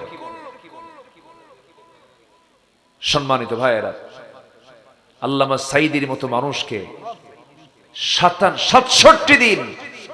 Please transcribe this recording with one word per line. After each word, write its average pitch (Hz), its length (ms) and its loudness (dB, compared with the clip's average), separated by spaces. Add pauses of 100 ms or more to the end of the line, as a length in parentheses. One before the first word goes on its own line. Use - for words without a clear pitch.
(3000)
সম্মানিত 131 540 -2
ভাইয়েরা, 113 380 -2 (1300)
আল্লামা 135 380 0
সাইদির 143 520 0
মতো 131 180 -6
মানুষকে 120 580 -4 (1080)
সাতান-, - 600 0
সাতষট্টি - 800 6
দিন 180 380 0 (400)